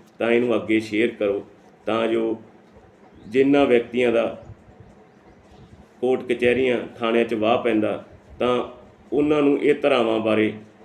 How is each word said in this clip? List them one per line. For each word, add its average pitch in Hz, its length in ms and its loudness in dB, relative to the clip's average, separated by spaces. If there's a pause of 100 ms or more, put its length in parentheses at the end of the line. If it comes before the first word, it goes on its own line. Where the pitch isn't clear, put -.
(180)
ਤਾਂ 113 120 -2
ਇਹਨੂੰ 120 260 2
ਅੱਗੇ 104 240 0
ਸ਼ੇਅਰ 110 300 -2
ਕਰੋ, 101 340 -4 (420)
ਤਾਂ 113 220 0
ਜੋ 113 280 -2 (920)
ਜਿਨ੍ਹਾਂ 139 380 4
ਵਿਅਕਤੀਆਂ 120 460 0
ਦਾ 113 120 0 (1800)
ਕੋਰਟ 127 220 0
ਕਚਹਿਰੀਆਂ, 123 560 0 (200)
ਥਾਣਿਆਂ 117 260 2
'ਚ 113 100 -2
ਵਾਹ 110 240 0
ਪੈਂਦਾ, 107 460 -2 (340)
ਤਾਂ 120 240 0 (500)
ਉਹਨਾਂ 147 300 0
ਨੂੰ 143 160 4
ਇਹ 143 160 2
ਧਾਰਾਵਾਂ 123 440 0
ਬਾਰੇ 107 340 0 (320)